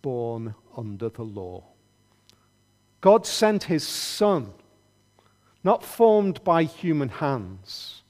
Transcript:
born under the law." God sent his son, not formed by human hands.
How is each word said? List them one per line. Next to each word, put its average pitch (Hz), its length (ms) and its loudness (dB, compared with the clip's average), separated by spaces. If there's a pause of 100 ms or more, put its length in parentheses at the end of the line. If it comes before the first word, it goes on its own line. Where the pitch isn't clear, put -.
born 117 540 -6 (200)
under 110 340 -8
the 113 140 -12
law." 95 400 -12 (1400)
God 220 260 6
sent 214 380 0
his 165 220 -2
son, 160 640 -2 (1080)
not 196 200 2
formed 208 600 4
by 165 200 4
human 156 460 -2
hands. 98 1000 -8